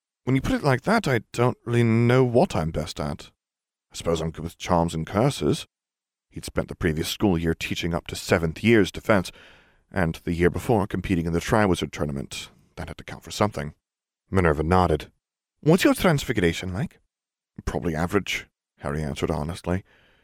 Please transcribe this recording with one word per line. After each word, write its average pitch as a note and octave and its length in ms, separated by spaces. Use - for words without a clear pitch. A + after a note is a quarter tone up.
"When C3 100
you C3+ 60
put C4 140
it A#3+ 80
like C3 180
that, G#3+ 260
I B2+ 120
don't A#2+ 340
really A#2+ 180
know A#2+ 420
what B2 280
I'm E2 160
best D#2+ 300
at. - 320
I - 40
suppose E2 240
I'm D#2+ 120
good D#2 120
with E2 140
charms E2+ 360
and D#2+ 140
curses." G#2+ 600
He'd - 160
spent - 220
the - 80
previous D#2+ 320
school F#2+ 300
year E2 180
teaching - 380
up - 140
to - 80
seventh E2 480
year's A2 280
defense, - 400
and E2 260
the F2+ 80
year E2+ 160
before G2+ 360
competing F2 400
in E2+ 80
the E2+ 60
Triwizard F#2 520
Tournament. - 600
That E2+ 140
had D#2+ 80
to - 60
count - 200
for E2+ 80
something. D#2+ 420
Minerva E2 340
nodded. E2 480
"What's D#3+ 240
your C#4 80
transfiguration A2 800
like?" A2+ 260
"Probably D#2+ 300
average," F2+ 520
Harry D2+ 240
answered D2+ 300
honestly. E2+ 520